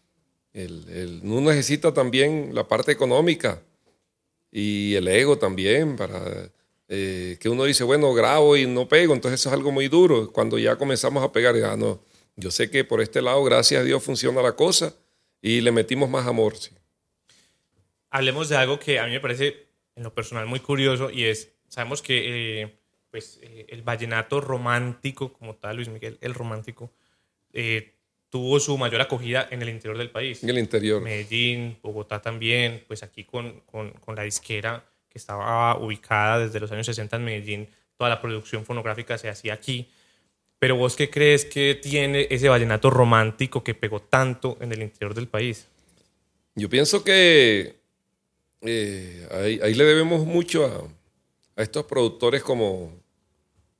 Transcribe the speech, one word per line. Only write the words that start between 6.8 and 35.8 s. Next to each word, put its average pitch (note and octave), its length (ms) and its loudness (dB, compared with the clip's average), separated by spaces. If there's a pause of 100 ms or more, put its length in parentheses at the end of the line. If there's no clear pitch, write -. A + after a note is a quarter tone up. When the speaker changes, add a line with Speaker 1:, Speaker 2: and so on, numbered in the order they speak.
Speaker 1:
eh, F#2 520 -6
que - 80 -4
uno B2 160 0
dice, C#3 200 2
"Bueno, C#3 280 4
grabo C#3+ 440 6
y C3+ 100 4
no B2 220 -2
pego", D#3+ 260 6
entonces B2+ 260 -2
eso - 100 -2
es C3 40 0
algo C#3 160 0
muy C#3 180 0
duro. D3 440 4
Cuando A2+ 260 0
ya A2+ 180 2
comenzamos C3 480 0
a B2+ 80 -2
pegar, A#2 240 4
ya G#2+ 200 0
no, G#2+ 240 -2 (360)
yo F#2+ 140 -10
sé A2+ 200 -2
que C3+ 140 0
por A2 160 0
este A2+ 220 -2
lado, B2+ 220 2
gracias B2 360 4
a B2+ 40 2
Dios, C3+ 180 2
funciona B2+ 400 0
la A#2+ 120 4
cosa E3 400 2 (460)
y A2+ 220 2
le A#2+ 100 4
metimos B2+ 380 0
más B2+ 160 -2
amor, A2+ 300 2
sí. - 140 -16 (1400)
Speaker 2:
Hablemos C3+ 400 -2
de D3+ 60 2
algo C3+ 220 2
que C#3+ 220 -2
a A#2 60 -2
mí A#2+ 60 -6
me C3 80 -6
parece, C3 460 -4 (300)
en A#2 80 -16
lo A2+ 100 -14
personal, A2 320 -8
muy B2+ 140 -6
curioso, C3+ 500 0
y B2+ 140 -4
es, A2 260 -2 (180)
sabemos B2+ 340 -8
que, A#2 600 -4
eh, G#2+ 120 -14 (380)
pues, - 300 -16
eh, A2+ 260 -20
el A#2 140 -18
vallenato A#2 580 -4
romántico, B2 920 -4
como A2 240 -16
tal, G#2+ 200 -10
Luis A#2+ 120 -10
Miguel, A2 320 -14
el B2 140 -8
romántico, A#2 560 -12 (640)
eh, A2+ 400 -6 (380)
tuvo B2+ 280 2
su C#3+ 180 -2
mayor A#2 240 0
acogida B2 520 -2
en A#2+ 100 -8
el A#2 60 -8
interior A2 280 -10
del A#2 140 -8
país. A#2+ 320 -8
Speaker 1:
En A2+ 60 -6
el B2 100 0
interior. G#2+ 420 0
Speaker 2:
Medellín, A#2 800 -4
Bogotá G#2 400 -10
también, A2+ 680 -2
pues G#2+ 160 -14
aquí G2+ 180 -20
con, A#2 380 -12 (100)
con, G#2+ 220 -12
con - 240 -16
la G#2 80 -8
disquera A2 600 -8 (240)
que - 100 -20
estaba A#2 600 -2
ubicada G#2+ 640 0